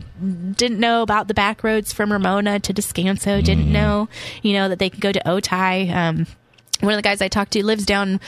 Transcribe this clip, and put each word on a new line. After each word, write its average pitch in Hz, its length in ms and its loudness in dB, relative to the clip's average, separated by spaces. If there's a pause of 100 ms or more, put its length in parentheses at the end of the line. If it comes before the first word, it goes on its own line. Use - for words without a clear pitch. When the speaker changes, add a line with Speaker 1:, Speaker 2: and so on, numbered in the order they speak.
(580)
Speaker 1:
didn't 233 240 0
know 233 220 2
about 214 260 0
the 214 40 0
back 208 300 0
roads 220 300 0
from 208 180 0
Ramona 202 480 0
to 196 140 -4
Descanso, 196 680 0
didn't 160 220 4
Speaker 2:
Mm-hmm. 147 100 2
Speaker 1:
know, 208 360 2 (320)
you 208 120 2
know, 196 140 2
that 185 120 -2
they 190 100 2
could - 120 -10
go 196 120 2
to 190 120 0
Otay. 185 680 0
Um, 165 320 0 (540)
one 202 100 2
of 214 60 2
the 208 60 -4
guys 202 180 2
I 190 80 0
talked 202 240 -2
to 208 100 0
lives 214 220 0
down 196 420 0